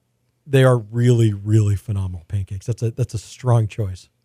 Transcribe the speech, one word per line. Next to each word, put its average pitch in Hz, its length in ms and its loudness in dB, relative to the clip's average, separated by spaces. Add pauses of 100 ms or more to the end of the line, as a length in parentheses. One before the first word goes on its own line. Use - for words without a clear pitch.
(480)
They 135 160 4
are 127 140 6
really, 117 560 2
really 101 420 2
phenomenal 92 520 -6
pancakes. 98 380 -8
That's - 160 -8
a, 117 100 -4
that's - 220 -6
a 110 60 -8
strong 117 480 -2
choice. 98 420 -10 (160)